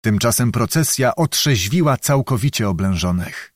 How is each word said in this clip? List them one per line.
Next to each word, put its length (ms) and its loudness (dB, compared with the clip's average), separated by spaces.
Tymczasem 520 0
procesja 600 0
otrzeźwiła 800 0
całkowicie 720 0
oblężonych. 880 -2